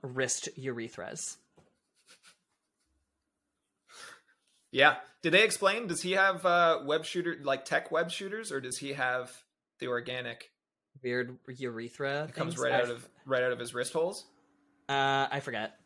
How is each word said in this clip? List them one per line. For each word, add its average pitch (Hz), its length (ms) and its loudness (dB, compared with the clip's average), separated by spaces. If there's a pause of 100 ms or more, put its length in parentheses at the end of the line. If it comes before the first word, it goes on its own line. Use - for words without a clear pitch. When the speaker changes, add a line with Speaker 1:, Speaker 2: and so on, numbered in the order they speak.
Speaker 1:
wrist 127 460 -2 (100)
urethras. 120 760 -6 (3250)
Speaker 2:
Yeah. 135 240 8 (260)
Did 160 100 2
they 202 120 8
explain, 208 420 2
does 170 160 -2
he 180 100 0
have, 190 320 4
uh, 175 400 6
web 156 200 0
shooter, 170 380 -4
like, 135 220 0
tech - 280 -2
web 170 180 0
shooters, 208 400 -8
or 139 100 -4
does 127 180 -8
he 139 160 -6
have 127 380 -2 (460)
the 139 80 -8
organic 123 640 -6 (540)
Speaker 1:
Weird 127 420 -2
urethra 127 840 -4
Speaker 2:
It 165 60 -14
comes - 200 -4
Speaker 1:
things? 127 100 -4
Speaker 2:
right 127 80 4
Speaker 1:
I 139 60 4
Speaker 2:
out 123 60 4
Speaker 1:
f- 120 60 -2
Speaker 2:
of, 117 180 -10 (160)
right 131 200 2
out 127 80 2
of 117 80 -4
his 120 140 -8
wrist 120 180 -2
holes? 170 320 -2 (640)
Speaker 1:
Uh, 139 420 4
I 139 80 -2
forget. 113 480 -6